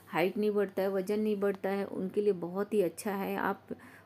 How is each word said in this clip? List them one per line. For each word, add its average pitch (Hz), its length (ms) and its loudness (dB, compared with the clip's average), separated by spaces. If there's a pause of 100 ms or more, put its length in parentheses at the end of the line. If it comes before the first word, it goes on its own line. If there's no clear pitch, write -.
हाइट 185 300 2
नहीं 214 140 2
बढ़ता 196 320 0
है, 196 80 2
वज़न 196 300 0
नहीं 214 160 0
बढ़ता 196 320 0
है, 196 180 0
उनके 190 340 -2
लिए 208 140 4
बहुत 180 400 -4
ही 208 80 6
अच्छा 185 320 -2
है, 196 220 -2
आप - 400 -4 (300)